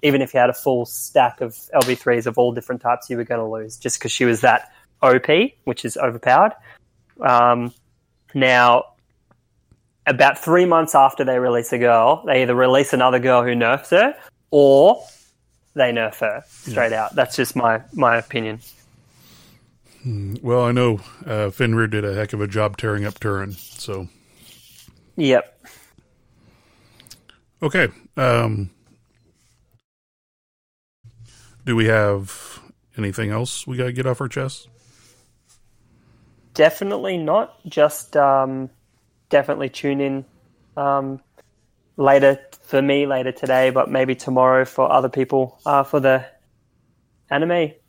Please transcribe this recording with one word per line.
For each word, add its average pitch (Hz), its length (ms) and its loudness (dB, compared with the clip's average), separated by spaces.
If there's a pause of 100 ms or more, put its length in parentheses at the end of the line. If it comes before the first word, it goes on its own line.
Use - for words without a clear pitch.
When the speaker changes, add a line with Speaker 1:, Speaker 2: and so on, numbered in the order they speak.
Speaker 1:
Even 139 180 2
if 127 140 -6
you 131 40 2
had 123 120 4
a - 20 -4
full 127 320 -4
stack - 560 -2
of 117 160 -10 (160)
L 143 140 2
B 127 80 0
threes 120 320 -2
of 113 100 -6
all 123 140 2
different 120 300 -10
types, 120 280 -4
you 123 80 -6
were 117 60 -6
gonna 113 260 -6
lose 110 280 -12
just - 220 -6
'cause 117 120 -8
she - 140 -2
was 117 160 2
that 120 280 2 (320)
O 131 160 6
P, 180 460 0
which - 220 -8
is 117 120 -8
overpowered. 131 540 2 (680)
Um, 120 540 2 (640)
now, 123 480 4 (1200)
about 135 320 2
three 175 280 2
months 165 300 2
after 135 300 4
they 127 140 0
release 120 340 -2
a 127 40 -2
girl, 120 480 4
they 131 180 2
either 123 120 0
release 127 380 2
another 127 260 2
girl 123 240 2
who 123 120 -2
nerfs 120 340 -2
her, 220 260 2 (360)
or 143 520 6 (720)
they 131 180 0
nerf 113 280 -4
her 113 280 -6
straight 120 440 -4
Speaker 2:
Yeah. 110 140 -4
Speaker 1:
out. - 100 -10
That's 131 200 -2
just 123 220 -4
my, 113 240 0 (120)
my 120 240 2
opinion. 113 420 -8 (1400)
Speaker 2:
Hmm. 101 380 -8
Well, 120 220 0
I 120 80 0
know, 120 280 0 (260)
uh, 107 240 -4
Fenrir 113 380 0
did 107 180 -4
a 101 80 -4
heck 104 200 -6
of 107 60 -8
a 104 80 -4
job 101 300 -4
tearing 104 280 -6
up 104 140 -10
Turin, 98 340 -6
so. 95 540 -14 (1080)
Speaker 1:
Yep. - 480 0 (2000)
Speaker 2:
Okay. 156 240 0 (280)
Um, 117 540 -2 (3000)
do 123 100 -4
we 113 100 2
have 104 760 -2 (360)
anything 101 320 -6
else 113 380 -8
we 131 100 -10
gotta 123 140 -4
get 127 140 -6
off 127 160 -4
our 135 60 -6
chests? 135 400 -10 (1900)
Speaker 1:
Definitely 190 640 0
not. 165 380 -6 (120)
Just, - 500 -2
um, 135 520 0 (600)
definitely 139 400 -2
tune 139 320 -6
in, 135 240 -6 (500)
um, 139 440 -4 (800)
later 139 420 4 (240)
for - 180 -2
me, 139 240 0
later 131 260 -4
today, 131 380 0
but 127 220 0
maybe 131 240 0
tomorrow 131 500 2
for 135 260 -2
other 135 180 2
people, 131 560 -2
uh, 143 180 2
for 147 160 -2
the 131 260 0 (1040)
anime 160 420 -2 (180)